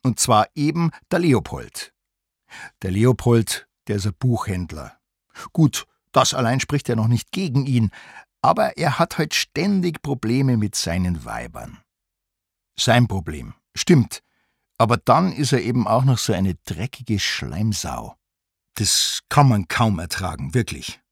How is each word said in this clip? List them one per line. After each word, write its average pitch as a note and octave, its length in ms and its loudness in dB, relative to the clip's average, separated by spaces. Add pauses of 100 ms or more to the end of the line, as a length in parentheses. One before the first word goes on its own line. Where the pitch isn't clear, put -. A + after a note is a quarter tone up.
Und A2+ 160 0
zwar A2 360 4
eben D#3+ 360 0 (180)
der - 100 0
Leopold. F#2+ 720 -2 (880)
Der F#2+ 100 -4
Leopold, A#2 760 2 (200)
der G#2 100 -2
ist G2 100 -2
ein G2+ 120 -2
Buchhändler. F2+ 800 -4 (540)
Gut, - 320 2 (260)
das C3+ 220 2
allein B2+ 260 0
spricht - 300 -4
ja A#2 60 0
noch A2 120 2
nicht A#2+ 240 0
gegen C#3+ 340 -2
ihn, A#2+ 260 2 (500)
aber - 360 2
er D3+ 220 -2
hat - 180 -2
halt D#3 160 -2
ständig F3+ 680 -2
Probleme C3 560 0
mit G#2 180 0
seinen E2+ 500 -2
Weibern. A#1 540 -12 (1000)
Sein A#2+ 280 4
Problem, D#2 460 -8 (220)
stimmt. - 460 2 (560)
Aber A2+ 200 2
dann D3+ 360 2
ist C#3 200 -2
er A#2+ 80 2
eben B2 260 0
auch A#2+ 180 2
noch B2+ 140 2
so - 140 -2
eine F#2 220 0 (100)
dreckige G2+ 540 -6
Schleimsau. - 960 -4 (600)
Das - 520 0
kann C#3+ 220 6
man G2+ 180 2
kaum A2 320 0
ertragen, F2 540 -8
wirklich. - 460 -6 (120)